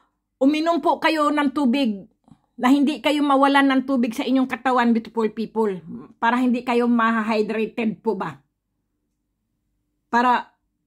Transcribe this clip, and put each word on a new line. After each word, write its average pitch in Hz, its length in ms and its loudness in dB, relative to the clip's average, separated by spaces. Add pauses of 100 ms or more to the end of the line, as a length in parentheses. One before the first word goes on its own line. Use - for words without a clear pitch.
(400)
uminom 311 400 2
po - 240 0
kayo 302 320 2
ng 294 160 0
tubig 226 560 0 (480)
na 247 160 2
hindi 285 320 2
kayo 302 240 0
mawalan 277 400 4
ng 262 160 2
tubig 262 320 -2
sa 285 80 -6
inyong 262 240 0
katawan, 247 480 0
beautiful 226 400 -4
people. 214 400 -4 (400)
Para 240 240 0
hindi 247 240 0
kayo 240 240 0
mahydrated 220 1120 -2
po 220 160 -4
ba? 175 240 -10 (1700)
Para 240 400 0 (400)